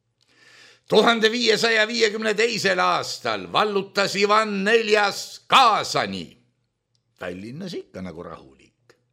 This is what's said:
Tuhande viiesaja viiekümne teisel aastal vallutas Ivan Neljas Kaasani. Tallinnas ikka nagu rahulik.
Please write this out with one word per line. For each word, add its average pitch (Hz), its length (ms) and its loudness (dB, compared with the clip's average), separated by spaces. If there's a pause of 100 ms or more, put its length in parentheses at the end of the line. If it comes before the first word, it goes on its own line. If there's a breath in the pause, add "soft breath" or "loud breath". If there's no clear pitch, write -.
(880 soft breath)
Tuhande 220 420 4
viiesaja 220 580 2
viiekümne 220 460 0
teisel 196 440 0
aastal 117 720 -2
vallutas 196 640 0
Ivan 202 480 2
Neljas 208 800 0
Kaasani. 143 960 0 (760)
Tallinnas 117 560 -12
ikka 185 280 -14
nagu 87 200 -12
rahulik. - 720 -20 (180)